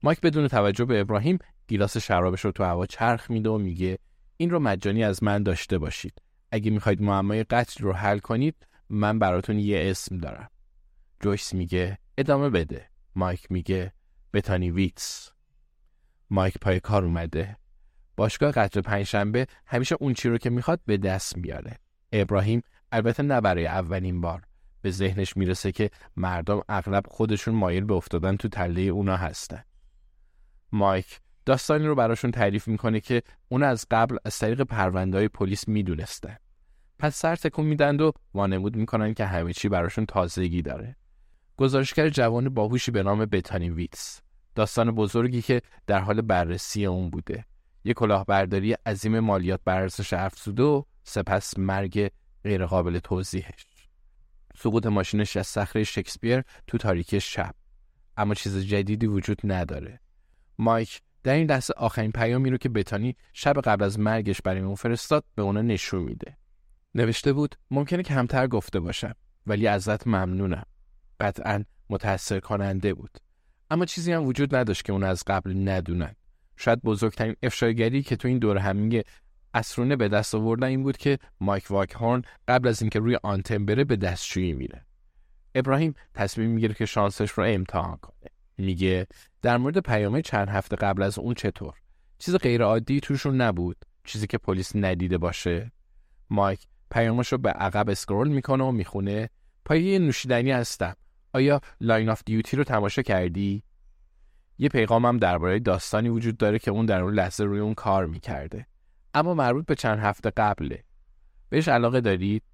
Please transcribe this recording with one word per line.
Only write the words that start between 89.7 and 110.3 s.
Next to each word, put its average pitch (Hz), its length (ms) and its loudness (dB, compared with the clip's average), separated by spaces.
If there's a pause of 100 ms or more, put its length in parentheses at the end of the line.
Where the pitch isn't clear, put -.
پیام‌های 113 440 0
چند 101 260 0
هفته 101 280 -2
قبل 98 260 0
از 101 160 0
اون 120 160 -4
چطور؟ - 400 -6 (440)
چیز 175 180 -2
غیر 120 260 4
عادی 117 380 2
توشون 131 400 0
نبود؟ 87 360 0 (280)
چیزی 107 220 -4
که - 120 -2
پلیس 95 360 -2
ندیده 92 440 2
باشه؟" 87 540 -2 (580)
مایک 98 360 0 (240)
پیامش 117 420 0
رو 131 60 0
به 123 120 2
عقب 104 400 -2
اسکرول 104 380 -2
می‌کنه 131 360 0
و 131 80 0
میخونه: 101 580 -4 (340)
"پای 160 180 4
یه 190 160 2
نوشیدنی 127 520 2
هستم. 117 440 -2 (380)
آیا 139 280 4 (200)
لاین 110 280 4
آف 110 180 0
دیوتی 110 300 0
رو 139 80 4
تماشا 104 380 0
کردی؟" 98 600 0 (1000)
یه 135 80 4
پیغامم 120 480 4
درباره 90 420 4
داستانی 107 500 0
وجود 117 280 0
داره 107 220 4
که 110 120 -2
اون 110 160 2
در 95 140 2
اون 95 140 0
لحظه 95 300 0
روی 101 140 0
اون 107 160 -2
کار 98 320 0
می‌کرده. 80 600 -10 (480)
اما 165 200 2
مربوط 139 320 0
به 151 80 0
چند 110 240 0
هفته 107 320 0